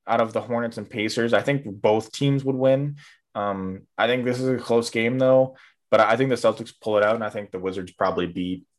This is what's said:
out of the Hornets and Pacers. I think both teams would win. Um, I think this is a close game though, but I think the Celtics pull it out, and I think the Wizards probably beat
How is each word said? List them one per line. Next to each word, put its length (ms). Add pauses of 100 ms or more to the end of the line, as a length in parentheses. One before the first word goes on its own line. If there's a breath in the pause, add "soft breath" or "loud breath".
out 140
of 120
the 80
Hornets 380
and 120
Pacers. 420
I 100
think 220
both 480
teams 320
would 120
win. 400 (380 loud breath)
Um, 480 (140)
I 120
think 160
this 160
is 80
a 80
close 340
game 280
though, 380 (360 soft breath)
but 80
I 160
think 140
the 60
Celtics 440
pull 180
it 60
out, 100
and 80
I 80
think 220
the 80
Wizards 320
probably 340
beat 380 (140)